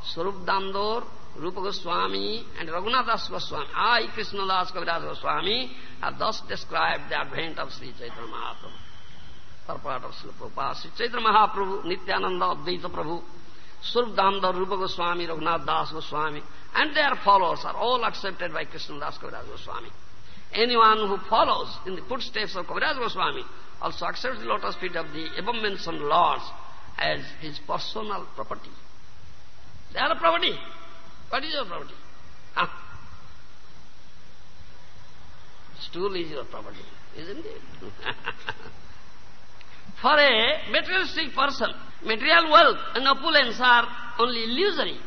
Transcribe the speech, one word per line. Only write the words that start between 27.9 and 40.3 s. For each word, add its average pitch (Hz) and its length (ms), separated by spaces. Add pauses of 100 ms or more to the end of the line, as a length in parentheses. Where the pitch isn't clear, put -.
property. - 340 (1200)
They - 60
are 285 140
a - 60
property. 330 380 (720)
What 262 140
is 320 100
your 277 120
property? 160 300 (600)
Huh? 175 140 (3000)
Stool 190 340
is 165 160
your 135 140
property, 107 400 (340)
isn't 202 260
it? - 180 (300)
<laughs> - 220 (1900)
For 285 160
a 262 540